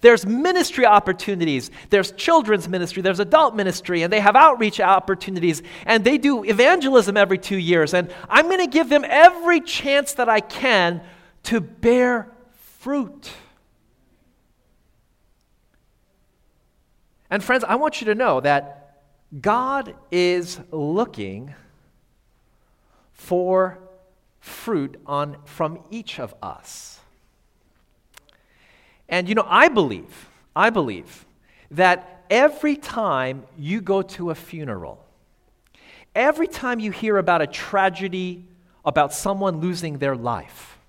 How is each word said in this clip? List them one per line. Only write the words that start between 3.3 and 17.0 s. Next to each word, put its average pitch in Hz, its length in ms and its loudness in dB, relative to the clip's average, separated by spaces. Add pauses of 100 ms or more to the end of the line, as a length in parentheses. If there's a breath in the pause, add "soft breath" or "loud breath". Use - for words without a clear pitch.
ministry, 185 460 -4
and 175 100 -2
they 214 80 2
have 208 160 4
outreach 247 460 6
opportunities, 185 800 0 (220 loud breath)
and 220 180 2
they 262 140 4
do 247 260 0
evangelism 247 720 4
every 196 220 4
two 196 180 -6
years. 165 380 2
And 180 200 -2 (160 loud breath)
I'm 302 200 4
gonna 370 180 0
give 269 220 0
them 285 180 4
every 339 540 6
chance 285 540 -4
that 247 120 0
I 220 140 2
can 185 600 0 (420 loud breath)
to 226 180 -2
bear 240 680 0 (500)
fruit. 269 520 -6 (4000)